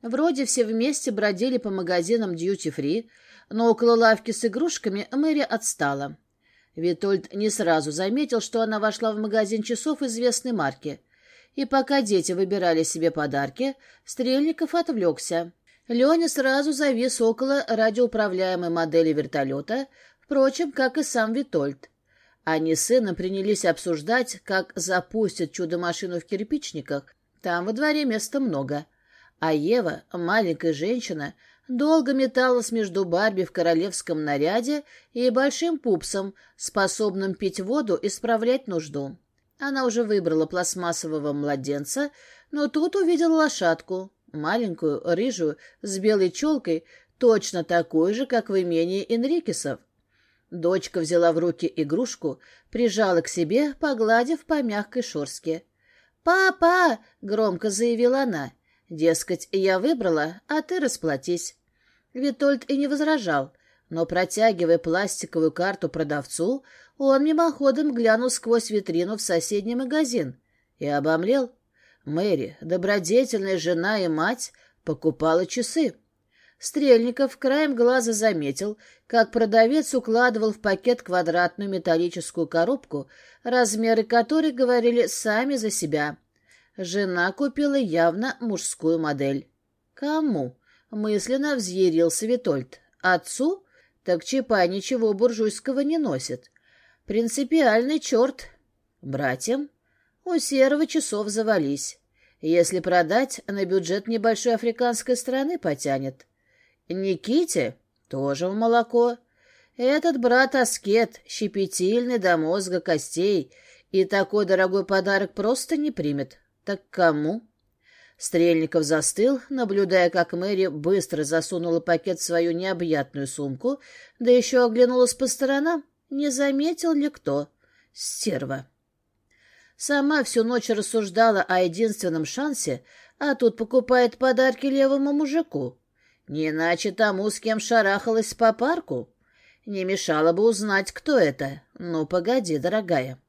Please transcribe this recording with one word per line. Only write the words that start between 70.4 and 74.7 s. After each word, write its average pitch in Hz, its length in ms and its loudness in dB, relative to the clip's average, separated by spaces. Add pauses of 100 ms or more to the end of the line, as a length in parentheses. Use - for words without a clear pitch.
и 143 80 -6
обомлел. 165 640 0 (540)
«Мэри, 156 560 -2
добродетельная 190 960 0
жена 175 400 0
и 185 100 -2
мать, 170 440 -2 (320)